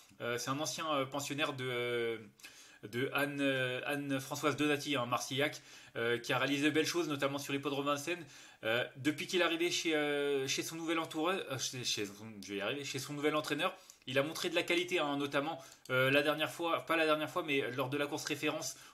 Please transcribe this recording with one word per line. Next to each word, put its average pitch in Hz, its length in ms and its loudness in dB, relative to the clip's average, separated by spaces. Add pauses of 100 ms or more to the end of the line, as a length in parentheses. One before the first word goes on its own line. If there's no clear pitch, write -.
(200)
Euh, 120 200 -2
c'est 135 100 -4
un 135 100 0
ancien, 156 320 -2
euh, 135 140 2
pensionnaire 143 480 -2
de, 127 160 -4
euh, 120 480 0 (760)
de 123 220 0
Anne, 143 260 0
euh, 131 460 0
Anne-Françoise 143 720 -2
Donati, 147 400 2
hein, 123 100 2
Marcillac, 135 560 -2 (340)
euh, 120 220 2
qui 120 160 -2
a 123 60 2
réalisé 139 260 2
de 151 60 6
belles 151 160 4
choses, 170 200 0
notamment 139 300 0
sur 139 160 -4
l'hippodrome 139 320 -2
Vincennes. 143 400 -2 (380)
Euh, 113 200 2 (120)
depuis 147 320 -2
qu'il 180 140 4
est - 20 6
arrivé 165 260 2
chez, 165 240 0
euh, 143 540 2
chez 156 160 0
son 160 120 -6
nouvel 165 220 0
entoureur, 165 540 0
euh, 123 80 -4
chez, 123 240 -4
chez 107 240 0
son, 101 180 -12 (180)
je 101 100 -8
vais 98 40 -2
y 95 40 -2
arriver, 135 220 -2
chez 135 140 -6
son 135 160 -6
nouvel 147 220 0
entraîneur, 156 420 -2 (300)
il 127 100 2
a 139 60 6
montré 160 260 -2
de 165 60 -2
la 170 80 4
qualité, 175 340 2
hein, 143 200 2
notamment, 143 440 0 (300)
euh, 131 180 6
la 143 140 6
dernière 151 260 2
fois, 165 380 0
pas 165 80 4
la 160 100 4
dernière 151 240 4
fois, 180 140 -2
mais 135 320 2
lors 131 140 0
de 143 80 0
la 143 100 2
course 151 180 -4
référence 151 500 -2 (180)